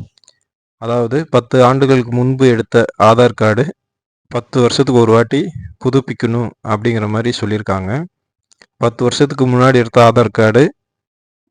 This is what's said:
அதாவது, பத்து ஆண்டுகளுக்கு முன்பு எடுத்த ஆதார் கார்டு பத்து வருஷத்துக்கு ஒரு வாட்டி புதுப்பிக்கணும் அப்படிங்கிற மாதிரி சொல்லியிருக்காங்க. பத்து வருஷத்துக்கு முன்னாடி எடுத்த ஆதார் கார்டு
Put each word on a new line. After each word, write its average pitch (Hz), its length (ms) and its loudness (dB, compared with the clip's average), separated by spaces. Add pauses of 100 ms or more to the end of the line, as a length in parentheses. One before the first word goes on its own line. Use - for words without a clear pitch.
(760)
அதாவது, 120 520 -4
பத்து 127 340 2
ஆண்டுகளுக்கு 131 500 2
முன்பு 131 340 0
எடுத்த 113 380 0 (180)
ஆதார் 113 320 4
கார்டு 110 380 -2 (540)
பத்து 123 340 -6
வருஷத்துக்கு 123 400 2
ஒரு 110 100 2
வாட்டி 117 340 2 (320)
புதுப்பிக்கணும் 120 720 -4 (180)
அப்படிங்கிற 107 420 -4
மாதிரி 113 300 -4
சொல்லியிருக்காங்க. 104 640 -6 (720)
பத்து 117 260 -4
வருஷத்துக்கு 139 440 -2
முன்னாடி 127 260 2
எடுத்த 117 380 4
ஆதார் 117 200 2
கார்டு 113 420 2 (760)